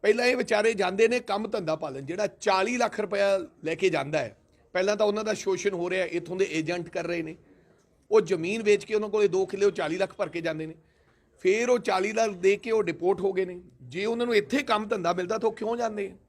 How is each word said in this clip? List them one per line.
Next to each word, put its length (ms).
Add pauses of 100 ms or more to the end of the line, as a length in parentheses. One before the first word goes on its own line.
ਪਹਿਲਾਂ 240
ਇਹ 100
ਵਿਚਾਰੇ 380
ਜਾਂਦੇ 340
ਨੇ 120
ਕੰਮ 280
ਧੰਦਾ 280
ਪਾਲਣ, 240
ਜਿਹੜਾ 260
ਚਾਲੀ 500
ਲੱਖ 240
ਰੁਪਇਆ 380 (260)
ਲੈ 100
ਕੇ 140
ਜਾਂਦਾ 300
ਹੈ, 180 (360)
ਪਹਿਲਾਂ 240
ਤਾਂ 100
ਉਹਨਾਂ 180
ਦਾ 100
ਸ਼ੋਸ਼ਣ 400
ਹੋ 160
ਰਿਹਾ, 140
ਇੱਥੋਂ 320
ਦੇ 140
ਏਜੰਟ 380
ਕਰ 160
ਰਹੇ 180
ਨੇ। 140 (760)
ਉਹ 100
ਜ਼ਮੀਨ 420
ਵੇਚ 220
ਕੇ 100
ਉਹਨਾਂ 140
ਕੋਲੇ 200
ਦੋ 180
ਕਿੱਲੇ, 200
ਉਹ 40
ਚਾਲੀ 280
ਲੱਖ 160
ਭਰ 140
ਕੇ 120
ਜਾਂਦੇ 260
ਨੇ, 80 (680)
ਫਿਰ 300
ਉਹ 80
ਚਾਲੀ 340
ਲੱਖ 200
ਦੇ 240
ਕੇ 140
ਉਹ 120
ਡਿਪੋਰਟ 380
ਹੋ 120
ਗਏ 120
ਨੇ। 160 (220)
ਜੇ 220
ਉਹਨਾਂ 220
ਨੂੰ 80
ਇੱਥੇ 280
ਕੰਮ 260
ਧੰਦਾ 240
ਮਿਲਦਾ 260
ਤਾਂ 100
ਉਹ 60
ਕਿਉਂ 220
ਜਾਂਦੇ? 360 (160)